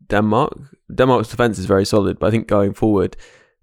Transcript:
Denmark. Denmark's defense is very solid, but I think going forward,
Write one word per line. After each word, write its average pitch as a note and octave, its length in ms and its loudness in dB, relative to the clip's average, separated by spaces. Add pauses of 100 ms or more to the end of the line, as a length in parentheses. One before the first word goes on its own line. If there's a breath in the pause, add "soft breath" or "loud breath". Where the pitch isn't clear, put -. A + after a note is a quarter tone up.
Denmark. G#2+ 460 0 (420)
Denmark's B2 360 2
defense A2 280 0
is F#2 60 -6
very G2 220 2
solid, G2 320 0
but - 80 -2
I G#2+ 40 0
think A2 160 -2
going G2+ 280 0
forward, G2+ 420 0 (460 soft breath)